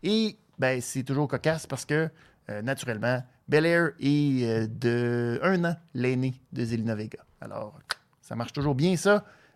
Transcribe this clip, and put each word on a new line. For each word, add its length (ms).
Et, 340
ben, 220
c'est 240
toujours 240
cocasse 400
parce 160
que, 260
euh, 120
naturellement, 600
Belair 440
est, 440
euh, 240
de 760
un 200
an 120
l'aînée 460
de 120
Zelina 320
Vega. 240
Alors, 380
ça 140
marche 180
toujours 220
bien, 220
ça. 280